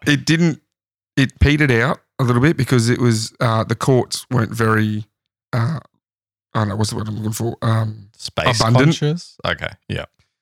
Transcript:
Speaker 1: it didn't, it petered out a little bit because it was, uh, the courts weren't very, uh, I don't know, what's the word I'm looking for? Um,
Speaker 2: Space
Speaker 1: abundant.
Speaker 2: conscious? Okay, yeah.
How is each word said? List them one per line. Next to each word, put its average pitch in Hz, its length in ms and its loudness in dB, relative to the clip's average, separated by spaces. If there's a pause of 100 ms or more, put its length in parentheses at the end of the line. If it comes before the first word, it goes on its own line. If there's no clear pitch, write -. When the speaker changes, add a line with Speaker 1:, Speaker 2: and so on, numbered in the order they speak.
Speaker 1:
it 143 200 0
didn't, 160 360 0 (540)
it - 240 0
petered 147 320 4
out 123 300 0 (180)
a 135 40 -2
little 120 180 2
bit 156 160 2
because 117 320 2
it 120 100 0
was, 110 400 0
uh, 113 240 0
the 113 120 -4
courts - 560 0
weren't 117 200 -2
very, 107 540 0 (480)
uh, 123 260 -2 (760)
I 113 60 -2
don't 107 100 0
know, 98 60 -6
what's 107 140 -2
the 117 80 -8
word 104 100 -6
I'm 107 80 -8
looking 107 160 -6
for? 113 300 -6
Um, 110 560 -2
Speaker 2:
Space 110 420 -2
Speaker 1:
abundant. 117 260 4
Speaker 2:
conscious? 160 600 -2
Okay, - 240 -4 (180)
yeah. - 180 -8 (360)